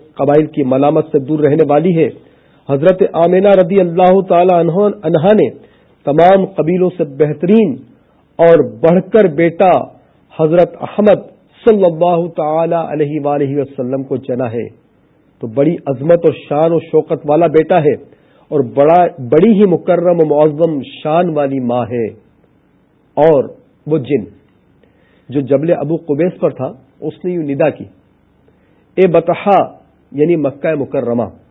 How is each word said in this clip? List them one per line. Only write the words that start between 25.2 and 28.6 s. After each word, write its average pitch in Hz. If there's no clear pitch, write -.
جو 135
جبل 143
ابو 151
قبیس 156
پر 165
تھا، 127
اس 151
نے 180
یوں 170
ندا 143
کی، -